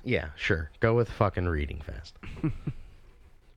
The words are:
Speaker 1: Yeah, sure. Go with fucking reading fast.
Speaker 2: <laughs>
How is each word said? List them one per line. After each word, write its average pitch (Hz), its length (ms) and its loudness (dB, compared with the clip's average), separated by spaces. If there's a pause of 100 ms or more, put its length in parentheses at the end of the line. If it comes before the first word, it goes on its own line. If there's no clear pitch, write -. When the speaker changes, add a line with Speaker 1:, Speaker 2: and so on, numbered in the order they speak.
Speaker 1:
Yeah, 90 320 0
sure. 85 460 0
Go 113 160 6
with 120 120 4
fucking 92 380 2
reading 73 400 0
fast. - 300 -10 (260)
Speaker 2:
<laughs> 160 100 2 (1040)